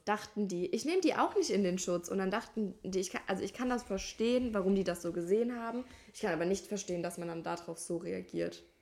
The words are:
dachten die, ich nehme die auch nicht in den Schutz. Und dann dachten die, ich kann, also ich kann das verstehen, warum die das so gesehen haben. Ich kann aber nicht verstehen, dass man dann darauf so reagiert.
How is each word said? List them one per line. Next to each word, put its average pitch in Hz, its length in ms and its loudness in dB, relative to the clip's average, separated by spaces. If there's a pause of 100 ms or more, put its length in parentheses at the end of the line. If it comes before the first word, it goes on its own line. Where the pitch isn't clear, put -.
dachten 208 420 -2
die, 180 260 -2
ich 220 120 0
nehme 359 160 2
die 320 140 4
auch 311 200 2
nicht 370 140 4
in 202 160 4
den 180 120 2
Schutz. 175 300 0
Und 190 100 -2
dann 190 140 0
dachten 214 420 -2 (100)
die, 190 160 -2
ich 190 100 0
kann, - 180 -6
also 190 160 0
ich 190 100 -4
kann 254 140 -4
das 247 160 0
verstehen, 233 720 0
warum 196 220 4
die 190 100 4
das 175 160 -2
so 170 100 -2
gesehen 214 480 2
haben. 233 240 -4 (300)
Ich - 80 -16
kann 208 100 2
aber 160 140 2
nicht 196 220 0
verstehen, 180 360 -4
dass 175 140 -6
man 170 100 -6
dann 165 160 -6
darauf 170 340 -6
so - 200 -4
reagiert. 170 680 -4 (180)